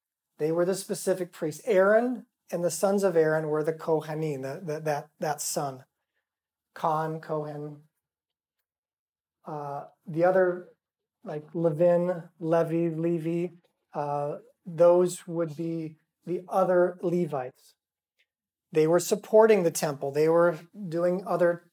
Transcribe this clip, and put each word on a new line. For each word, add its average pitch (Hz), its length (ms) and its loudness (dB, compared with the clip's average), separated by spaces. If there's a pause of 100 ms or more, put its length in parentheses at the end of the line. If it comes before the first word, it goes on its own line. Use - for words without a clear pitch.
(400)
They 151 120 0
were 175 140 0
the 185 100 0
specific 185 560 -4
priests. 151 340 -8
Aaron 214 600 2 (260)
and 175 120 -4
the 170 80 0
sons 196 320 0
of 180 140 2
Aaron 156 300 2
were 151 160 -2
the 156 100 -2
Kohanim, 156 720 -4
the, 143 200 -8
the, 156 180 -6
that, 151 260 -4 (120)
that 160 220 -4
son. 135 420 -6 (920)
Khan, 156 460 -2
Kohen. 147 580 -8 (1700)
Uh, 143 400 -10 (200)
the 165 180 -2
other, 180 440 2 (560)
like 151 200 -10 (100)
Levin, 175 720 2 (160)
Levi, 165 560 0
Levi, 170 580 -4 (400)
uh, 147 420 -6 (300)
those 175 640 4
would 165 280 -6
be 165 400 -8 (300)
the 180 220 -6
other 180 540 2
Levites. 151 720 -6 (960)
They 156 140 4
were 170 140 4
supporting 214 640 4
the 165 80 2
temple. 139 400 -4
They 156 180 2
were 170 300 4 (300)
doing 180 360 0
other 175 480 0